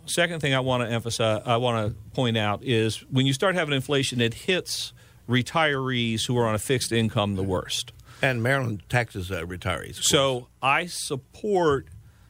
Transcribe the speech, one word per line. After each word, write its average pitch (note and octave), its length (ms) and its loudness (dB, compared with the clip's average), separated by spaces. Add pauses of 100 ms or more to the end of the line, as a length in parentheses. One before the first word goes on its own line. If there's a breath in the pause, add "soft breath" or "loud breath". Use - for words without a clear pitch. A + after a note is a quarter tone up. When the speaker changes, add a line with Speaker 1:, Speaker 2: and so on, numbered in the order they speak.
Speaker 1:
second E3+ 340 0
thing C#3 160 0
I C3 60 2
wanna B2+ 240 0
emphasize, A2 600 0
I A#2+ 120 2
wanna A#2 360 0 (200)
point A#2+ 240 0
out G#2 260 0
is A2+ 340 2 (140)
when C3 140 4
you C#3 80 2
start F#3 220 2
having D3+ 180 0
inflation, C3+ 480 0
it A2+ 120 2
hits - 600 -4 (360 soft breath)
retirees B2+ 960 0
who B2 100 0
are A#2 100 4
on G#2+ 80 0
a G#2 40 0
fixed B2 320 0
income G#2+ 440 2
the F#2+ 80 -2
worst. - 480 -4 (300 loud breath)
Speaker 2:
And B2+ 200 2
Maryland B2 460 0
taxes, G#2+ 440 -2
uh, E2+ 120 -6
retirees, F2 560 -6
of - 60 -2
Speaker 1:
So C#3 360 4
Speaker 2:
course. - 80 -18 (120)
Speaker 1:
I D3 240 2
support D#3+ 1040 0 (420 soft breath)